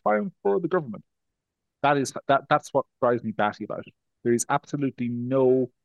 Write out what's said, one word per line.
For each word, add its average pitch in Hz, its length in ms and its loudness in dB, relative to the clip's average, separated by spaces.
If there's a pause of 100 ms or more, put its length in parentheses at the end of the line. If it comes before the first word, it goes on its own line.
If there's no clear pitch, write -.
triumph 208 400 0
for 202 180 0
the 175 80 -6
government." 156 360 -6 (800)
That 143 140 4
is, 135 160 -4 (140)
that, - 220 2
that's - 240 0
what 135 120 0 (140)
drives 120 240 0
me 110 80 -6
batty 104 340 -2
about - 200 -10
it. - 80 -20 (300)
There 120 100 2
is 117 160 0
absolutely 139 600 -4
no 127 600 2 (160)